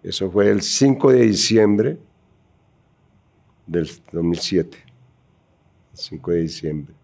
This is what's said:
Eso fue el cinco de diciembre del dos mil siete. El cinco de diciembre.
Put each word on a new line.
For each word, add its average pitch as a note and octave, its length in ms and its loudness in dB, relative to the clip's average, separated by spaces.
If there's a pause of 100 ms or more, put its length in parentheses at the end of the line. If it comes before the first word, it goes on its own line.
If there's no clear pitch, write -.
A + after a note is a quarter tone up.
Eso F#2 260 -8
fue G2+ 200 2
el G#2 120 2
cinco C3+ 500 2
de B2 100 6
diciembre A2 760 2 (1700)
del D#2+ 240 -4 (220)
dos E2+ 120 -6
mil E2+ 140 0
siete. - 420 -4 (1120)
El - 40 -20
cinco F2 340 -10
de E2+ 100 0
diciembre. D#2 520 -8 (100)